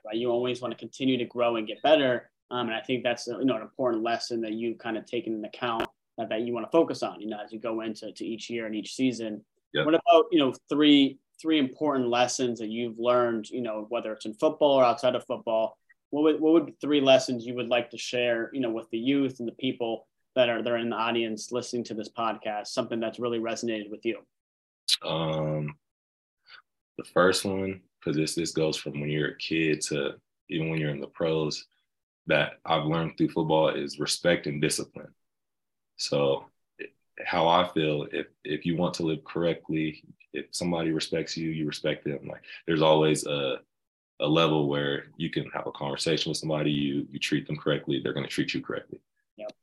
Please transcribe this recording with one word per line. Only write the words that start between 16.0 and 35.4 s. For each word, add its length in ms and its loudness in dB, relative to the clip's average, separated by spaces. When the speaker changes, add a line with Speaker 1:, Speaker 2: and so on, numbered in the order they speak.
Speaker 1:
What 120 2
would, 160 4
what 140 6
would 140 6
be 120 -14
three 220 2
lessons 440 4
you 100 -6
would 120 -4
like 220 0
to 80 -14
share, 560 -2
you 80 -2
know, 100 0
with 200 -6
the 60 -2
youth 420 2
and 80 -6
the 40 -4
people 560 -4
that 120 6
are, 160 0
that 80 -2
are 60 2
in 120 -2
the 60 -2
audience 560 -2
listening 320 -4
to 100 -10
this 140 -6
podcast, 600 -4
something 340 -4
that's 180 -6
really 200 -2
resonated 520 -4
with 140 -12
you? 140 -4
Speaker 2:
Um, 760 -2
the 60 -10
first 400 4
one, 380 -4
'cause 140 -2
this, 200 0
this 160 -2
goes 260 0
from 240 -8
when 80 -4
you're 220 0
a 60 -16
kid 440 0
to 380 -4
even 200 -2
when 100 -2
you're 120 0
in 100 -8
the 60 -8
pros, 580 -2
that 260 2
I've 200 2
learned 320 -2
through 120 2
football 400 2
is 300 -4
respect 480 0
and 140 -4
discipline. 520 -4